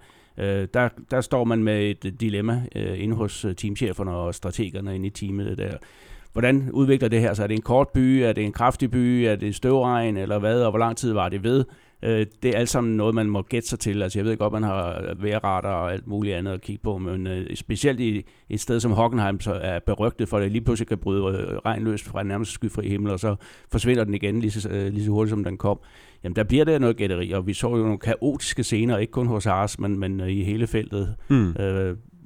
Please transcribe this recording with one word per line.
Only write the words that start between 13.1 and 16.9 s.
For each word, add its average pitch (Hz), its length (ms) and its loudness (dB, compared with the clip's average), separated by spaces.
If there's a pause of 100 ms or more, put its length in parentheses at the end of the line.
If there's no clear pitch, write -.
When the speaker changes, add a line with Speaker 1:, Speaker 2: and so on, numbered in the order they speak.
Speaker 1:
man 110 160 0
må 101 120 0
gætte 117 260 -4
sig 120 100 -6
til. 104 240 -2
Altså, 95 160 -4
jeg 101 80 0
ved 110 100 0
godt, 104 160 0
man 110 100 -2
har 90 580 -4
vejrradar 98 540 -2
og 87 180 -2
alt - 140 -6
muligt 101 300 -2
andet 95 160 -4
at 90 80 -6
kigge 101 220 -10
på, 104 160 -2